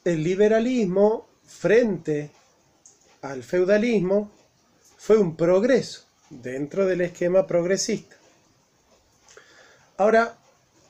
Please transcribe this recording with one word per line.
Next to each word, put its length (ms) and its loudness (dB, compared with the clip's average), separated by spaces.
el 220 -2
liberalismo 1040 0
frente 840 -2
al 220 -12
feudalismo 880 0
fue 220 2
un 180 -2
progreso 680 0
dentro 560 -6
del 160 -2
esquema 440 -2
progresista. 680 -4
Ahora, 400 2